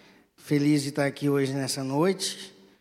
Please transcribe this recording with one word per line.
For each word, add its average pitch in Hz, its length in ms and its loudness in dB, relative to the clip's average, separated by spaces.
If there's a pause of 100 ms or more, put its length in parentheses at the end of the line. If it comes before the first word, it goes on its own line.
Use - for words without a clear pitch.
(380)
Feliz 147 460 2
de 139 60 -6
estar 143 180 0
aqui 139 200 -4
hoje 139 260 2
nessa 135 300 -4
noite 156 680 -2 (280)